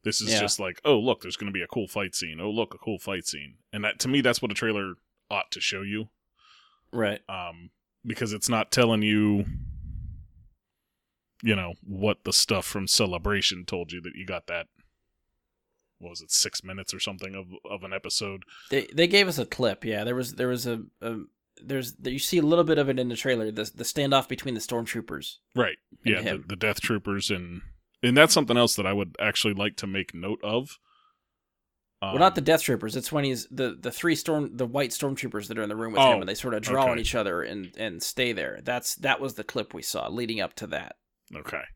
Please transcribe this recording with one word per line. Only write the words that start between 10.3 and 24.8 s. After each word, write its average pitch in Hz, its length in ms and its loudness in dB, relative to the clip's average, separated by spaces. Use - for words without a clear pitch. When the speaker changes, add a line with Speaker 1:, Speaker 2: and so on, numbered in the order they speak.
Speaker 1:
you 110 120 4
know, 87 260 -6
what 101 440 0
the 98 80 0
stuff - 320 2
from 95 220 -4
Celebration 92 800 0
told 85 280 -6
you 87 80 -10
that 85 140 -14
you 95 100 -12
got 92 220 -8
that, 85 200 -6
what 85 100 -16
was 87 120 -12
it, 82 100 -10
six - 320 0
minutes 95 300 -10
or 92 60 -12
something 95 360 -6
of, 92 180 -12
of 95 200 -10
an 95 100 -10
episode? 98 500 -4
Speaker 2:
They, 135 160 0
they 165 200 4
gave 196 220 6
us 147 80 -2
a 123 80 -2
clip, 110 400 0
yeah. 107 180 -2
There 120 120 0
was, 127 180 -4
there 127 160 0
was 123 180 -2
a, 113 160 -4
a 113 220 -6
there's, 127 400 -4
you 135 160 -4
see - 180 2
a 170 40 6
little 165 220 6
bit 156 140 4
of 139 120 4
it 127 100 2
in 123 100 0
the 117 60 -4
trailer, 113 360 0
the, 107 240 -4
the - 80 -8
standoff 139 440 2
between 127 260 -4
the 110 60 -4
stormtroopers 113 800 -6